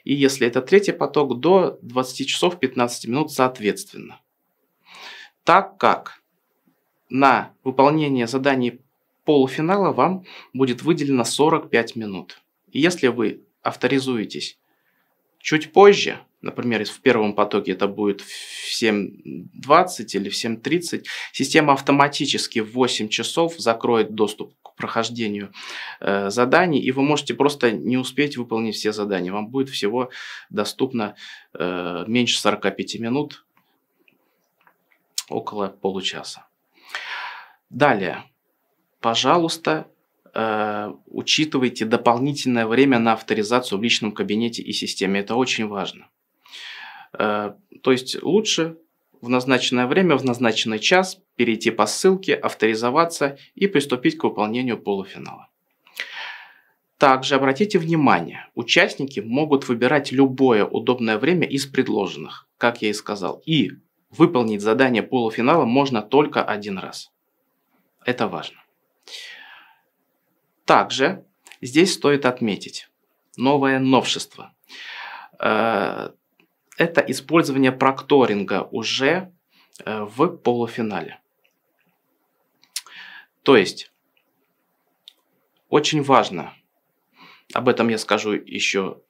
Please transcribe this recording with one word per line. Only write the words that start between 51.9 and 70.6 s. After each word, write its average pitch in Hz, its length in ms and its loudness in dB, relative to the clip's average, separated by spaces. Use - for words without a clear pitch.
авторизоваться 139 1040 0
и 196 120 0
приступить 151 500 0
к - 60 -4
выполнению 113 540 -2
полуфинала. - 720 -8
Также 135 380 4
обратите 139 440 2
внимание, 135 760 0
участники - 640 -2
могут 139 480 0
выбирать 131 440 0
любое 131 520 4
удобное 117 540 0
время 147 300 0
из 135 180 -4
предложенных, 92 800 -4
как 117 240 0
я 107 80 0
и 101 40 0
сказал. 98 520 -8
И 147 260 2
выполнить 120 520 2
задание 110 400 2
полуфинала 123 640 0
можно 123 360 2
только 139 420 2
один 104 340 -6
раз. - 340 -14
Это 123 220 -2
важно. 85 300 -10